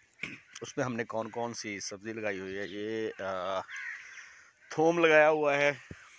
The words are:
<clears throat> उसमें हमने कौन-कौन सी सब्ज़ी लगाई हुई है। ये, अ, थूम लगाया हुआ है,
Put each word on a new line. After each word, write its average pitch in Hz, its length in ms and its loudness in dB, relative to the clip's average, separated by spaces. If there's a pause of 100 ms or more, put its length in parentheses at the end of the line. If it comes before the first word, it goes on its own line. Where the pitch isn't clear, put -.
(220)
<clears throat> - 400 -12
उसमें 135 220 -4
हमने 120 200 -4
कौन-कौन 113 480 -6
सी 104 280 -8
सब्ज़ी 104 320 -10
लगाई 107 260 -4
हुई 95 140 -6
है। 98 160 -6
ये, 107 520 -4
अ, 95 420 -4 (1160)
थूम 165 200 4
लगाया 156 280 8
हुआ 151 300 4
है, 143 240 2 (380)